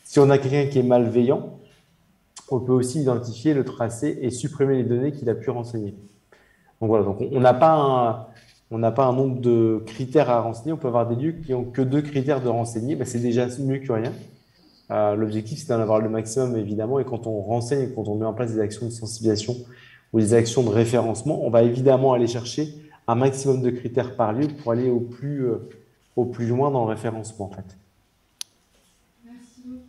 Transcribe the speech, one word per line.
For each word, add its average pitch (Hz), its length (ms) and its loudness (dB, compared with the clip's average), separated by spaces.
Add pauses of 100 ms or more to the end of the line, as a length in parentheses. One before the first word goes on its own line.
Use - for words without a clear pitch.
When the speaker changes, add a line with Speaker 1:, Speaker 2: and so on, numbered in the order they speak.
Speaker 1:
si - 140 0
on 139 100 8
a 139 80 6
quelqu'un 139 340 0
qui 139 80 0
est 123 40 6
malveillant, 123 760 2 (920)
on 127 100 0
peut 127 120 -2
aussi 127 280 2
identifier, 127 540 0
le 127 100 2
tracer 127 560 -4
et 127 80 -4
supprimer 135 480 0
les 120 80 0
données 123 280 0
qu'il 120 180 -4
a 104 40 0
pu - 140 -6
renseigner. 113 460 -6 (880)
Donc 110 80 0
voilà, 104 160 4
donc 98 160 -4
on, - 100 -6
on 135 80 0
n'a 123 140 8
pas 160 180 6
un, 127 540 2 (440)
on 113 60 -6
n'a 113 140 2
pas 131 160 2
un 127 80 2
nombre 131 260 0
de 113 460 4
critères 131 420 2
à 117 140 2
renseigner. 120 320 -6
On - 20 -4
peut 131 120 -4
avoir 117 200 2
des 120 60 -2
lieux 151 180 -2
qui 131 220 -6
ont 123 100 -2
que 123 160 -4
deux 135 220 2
critères 139 400 -2
de 123 60 0
renseigner, 117 480 -2
ben, 131 100 -4
c'est 120 140 -4
déjà 120 260 2 (140)
mieux 135 180 -2
que 127 140 -4
rien. 113 200 -2 (760)
Euh, 104 240 2
l'objectif, 107 460 -4
c'est - 80 -10
d'en 117 100 0
avoir 110 220 2
le 113 80 0
maximum, 113 480 -2
évidemment, 107 420 -2
et 127 60 0
quand 120 240 -8
on 107 120 -4
renseigne, 117 540 -2
quand 104 140 -4
on 104 80 -2
met 110 100 -2
en 107 60 -2
place 113 220 -4
des 110 60 0
actions 107 260 -4
de 110 40 -6
sensibilisation 113 640 -2 (580)
ou 113 60 2
des 107 160 4
actions 117 300 4
de 113 40 0
référencement, 113 800 0
on 117 40 -2
va 117 120 6
évidemment 131 500 4
aller 120 140 4
chercher 123 480 -6 (320)
un 117 80 2
maximum 135 480 2
de 123 80 2
critères 120 460 -4
par 107 160 0
lieu 143 160 0
pour 120 240 -4
aller 123 180 0
au 120 80 0
plus, 139 460 -6
euh, 113 140 -2 (580)
au 123 80 2
plus 117 240 -4
loin 135 240 2
dans 120 140 0
le 110 40 -2
référencement, 107 560 -8
en - 40 -16
fait. - 260 -18 (1500)
Speaker 2:
Merci 247 400 -20
beaucoup, 254 140 -16 (100)